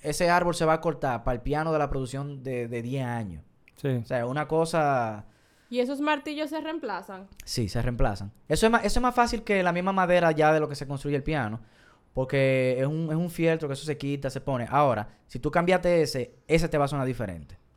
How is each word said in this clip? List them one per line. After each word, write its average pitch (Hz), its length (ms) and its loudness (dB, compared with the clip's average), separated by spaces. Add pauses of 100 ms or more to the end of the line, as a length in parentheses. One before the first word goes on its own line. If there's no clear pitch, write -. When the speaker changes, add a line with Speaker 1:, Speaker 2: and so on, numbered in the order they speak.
Speaker 1:
ese 151 280 0
árbol 175 240 4
se 170 100 0
va 156 100 6
a 160 60 0
cortar 165 440 -2
para 127 100 0
el 113 80 -6
piano 156 300 0
de 156 80 2
la 143 100 0
producción 135 520 -6
de, 123 260 -4
de 120 120 -4
diez 127 240 -4
años. 113 380 -6 (340)
Speaker 2:
Sí. 143 120 -4
Speaker 1:
O 123 180 0
sea, 123 200 -2
una 147 200 -4
cosa 147 800 0 (420)
Speaker 3:
¿Y 240 120 -2
esos 269 200 -2
martillos 294 500 -2
se 311 100 -4
reemplazan? 208 640 -8 (180)
Speaker 1:
Sí, 110 240 -4
se 117 140 -2
reemplazan. 113 480 0 (180)
Eso 220 180 4
es 226 60 4
más, 240 120 2
eso - 160 2
es - 20 0
más 254 140 0
fácil 240 260 2
que 196 220 2
la 175 80 2
misma 180 200 0
madera 180 400 4
ya 151 200 6
de 156 80 4
lo 151 80 0
que 143 80 -8
se 139 100 -8
construye 143 300 -2
el 139 60 -2
piano, 123 380 -2 (520)
porque 131 680 2
es 135 60 2
un, 156 240 -2
es 156 60 0
un 170 140 -2
fieltro 165 380 0
que 139 60 -4
eso 131 100 -10
se 151 120 -4
quita, 139 340 -4
se 127 100 -6
pone. 123 280 -2
Ahora, 123 400 2 (200)
si - 100 -12
tú 147 120 -2
cambiaste 175 520 4
ese, 123 320 -2 (140)
ese 160 200 4
te 156 100 0
va 143 80 4
a - 20 -6
sonar 139 180 -2
diferente. 95 500 -6 (200)